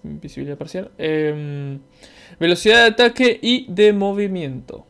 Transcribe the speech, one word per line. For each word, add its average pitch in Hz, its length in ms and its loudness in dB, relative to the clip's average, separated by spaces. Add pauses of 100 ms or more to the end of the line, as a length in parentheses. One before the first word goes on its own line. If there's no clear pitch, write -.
invisibilidad 143 540 -14
parcial. - 400 -12
Em, 151 800 -4 (600)
velocidad 180 440 4
de 226 80 6
ataque 240 500 2
y 247 300 0
de 208 220 6
movimiento. 196 960 -4